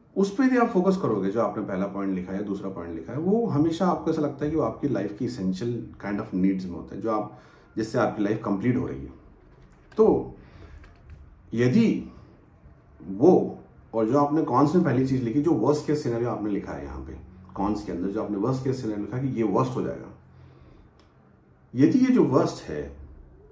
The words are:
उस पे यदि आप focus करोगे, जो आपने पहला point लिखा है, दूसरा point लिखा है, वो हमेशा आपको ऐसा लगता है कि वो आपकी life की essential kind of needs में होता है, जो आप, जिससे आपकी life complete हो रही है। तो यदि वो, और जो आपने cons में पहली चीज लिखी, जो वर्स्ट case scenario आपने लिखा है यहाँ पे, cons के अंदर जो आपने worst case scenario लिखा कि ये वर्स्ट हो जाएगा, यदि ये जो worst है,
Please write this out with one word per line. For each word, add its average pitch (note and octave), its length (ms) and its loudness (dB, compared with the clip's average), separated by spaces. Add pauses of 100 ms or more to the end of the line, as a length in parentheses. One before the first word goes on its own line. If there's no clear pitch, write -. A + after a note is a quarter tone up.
(160)
उस G3 200 2
पे C4+ 80 2
यदि C4 140 4
आप A#3 100 4
focus F#3 300 2
करोगे, G2+ 340 0
जो A2+ 100 0
आपने G2+ 220 -2
पहला F#2+ 240 -2
point G2 280 -4
लिखा F2+ 180 -6
है, G#2 100 -4
दूसरा G2 260 -6
point F2 260 -10
लिखा - 180 -10
है, C#3+ 60 -6
वो G#3+ 280 2
हमेशा D#3+ 400 2
आपको D#3+ 240 0
ऐसा D3+ 100 0
लगता C#3+ 240 -4
है D3+ 60 -2
कि D#3+ 60 0
वो C3+ 60 2
आपकी A2+ 240 -4
life G#2 320 -2
की B2 80 -2
essential F#2+ 460 -4 (320)
kind G2+ 160 -4
of - 140 -10
needs F#2 300 2
में F2 60 -8
होता D#2 240 -12
है, G2 60 -10
जो A2 100 -2
आप, G#2+ 280 -4 (380)
जिससे A2+ 220 -2
आपकी G#2 240 0
life G#2+ 220 0
complete G2+ 320 0
हो - 100 -2
रही C#2 120 -8
है। C#2 140 -12 (840)
तो G#3 380 4 (1160)
यदि B2+ 580 4 (920)
वो, - 580 4 (340)
और A2 120 0
जो C3+ 140 4
आपने D3 220 2
cons C#3 340 4
में E3 80 6
पहली C3 240 2
चीज C3 160 0
लिखी, A#2+ 180 0
जो D#3+ 100 2
वर्स्ट C#3+ 360 2
case D3 160 0
scenario A#2+ 260 -2
आपने G#2+ 220 -4
लिखा E2+ 200 -4
है D2 140 -10
यहाँ C#2 200 -12
पे, - 120 -16 (380)
cons G#2 300 -2
के F#2 60 -8
अंदर F2+ 160 -4
जो G#2+ 160 -4
आपने G#2 140 -4
worst B2+ 260 -2
case C3 180 -2
scenario G#2 240 -4
लिखा B2+ 120 -8
कि C3+ 100 -2
ये A2+ 160 -2
वर्स्ट A2+ 320 0
हो G2+ 60 -4
जाएगा, - 360 -8 (1600)
यदि D3+ 240 6
ये B3+ 60 6
जो A#3+ 180 6
worst - 400 2
है, D2 340 -10 (540)